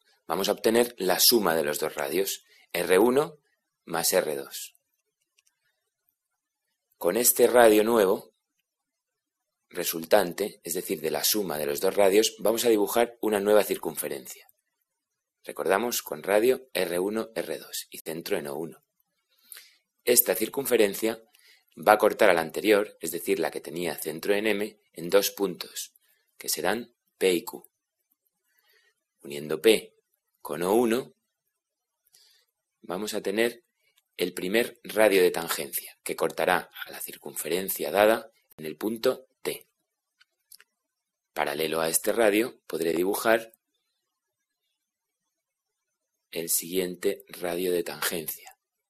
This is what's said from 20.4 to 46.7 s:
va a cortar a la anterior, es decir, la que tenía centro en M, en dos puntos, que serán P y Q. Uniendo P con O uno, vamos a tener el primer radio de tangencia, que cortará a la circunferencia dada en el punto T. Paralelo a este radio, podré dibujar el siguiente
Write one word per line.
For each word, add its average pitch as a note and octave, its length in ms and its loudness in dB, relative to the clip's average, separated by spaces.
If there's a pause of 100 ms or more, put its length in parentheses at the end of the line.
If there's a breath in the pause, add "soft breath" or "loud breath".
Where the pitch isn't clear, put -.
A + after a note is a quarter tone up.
va G#2 160 4
a G#2+ 60 6
cortar G#2 320 4
a - 20 6
la E2+ 80 2
anterior, G2+ 580 0
es G#2 120 -8
decir, - 280 -4
la D#2 120 -4
que - 100 -10
tenía D#2+ 340 -8
centro D#2+ 380 -4
en G#2 140 0
M, G#2 340 -4 (140)
en E2+ 160 -10
dos G2 220 4
puntos, - 600 -8 (460)
que - 100 -10
serán G2+ 460 -4 (240)
P F#2 160 4
y E2 100 -2
Q. - 260 -16 (1500)
Uniendo D2 400 -8
P G#2+ 340 4 (460)
con D#2 220 -6
O F#2 100 2
uno, A#2 400 2 (1700 soft breath)
vamos G#2 320 -10
a G#2 80 -8
tener A2+ 460 -2 (500)
el F2+ 160 -2
primer G#2 500 -2
radio G2 380 4
de F2 100 6
tangencia, - 720 -6
que - 140 -8
cortará D#2+ 540 -2 (160)
a - 40 -18
la - 100 -16
circunferencia D#2 880 -6
dada G#2+ 420 2 (240)
en D#2 80 -14
el D#2 140 -12
punto A#2 500 -2 (140)
T. - 260 -8 (1700)
Paralelo D#2 480 -2
a E2 80 0
este G#2 220 -2
radio, A2 540 2
podré E2 280 -2
dibujar G#2 580 0 (2750)
el E2 180 -6
siguiente F2+ 800 -4